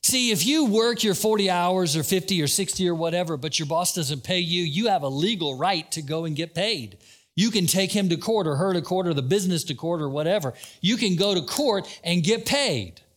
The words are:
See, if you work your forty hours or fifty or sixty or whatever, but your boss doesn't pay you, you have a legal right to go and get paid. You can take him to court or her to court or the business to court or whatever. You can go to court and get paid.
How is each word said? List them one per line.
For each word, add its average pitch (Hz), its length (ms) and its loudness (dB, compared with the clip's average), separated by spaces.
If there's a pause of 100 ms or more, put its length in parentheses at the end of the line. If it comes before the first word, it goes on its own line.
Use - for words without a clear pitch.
See, 247 280 2
if 175 140 2
you 294 200 4
work 226 380 2
your 202 120 2
forty 208 340 2
hours 175 460 2
or 156 80 0
fifty 185 380 0
or 143 60 0
sixty 185 420 0
or 170 60 0
whatever, 165 420 -2
but 143 200 -4
your 156 100 -4
boss 165 260 2
doesn't 143 320 -4
pay 180 140 0
you, 175 240 0
you 170 240 0
have 185 160 2
a 139 40 -2
legal 151 480 -2
right 160 360 -2
to 165 100 -6
go 156 240 -4
and 160 100 -4
get 165 180 -6
paid. 165 440 -4 (400)
You 214 140 2
can 185 160 2
take 185 240 2
him 196 180 2
to 165 80 2
court 208 300 0
or 143 100 0
her 190 160 0
to 175 80 0
court 180 260 -2
or 165 60 2
the 143 80 0
business 180 440 2
to 156 80 -6
court 165 280 -2
or 143 80 -2
whatever. 151 440 0 (280)
You 214 160 2
can 196 180 2
go 196 200 2
to 175 60 0
court 214 460 0 (160)
and 175 180 2
get 202 240 0
paid. 156 560 -2 (160)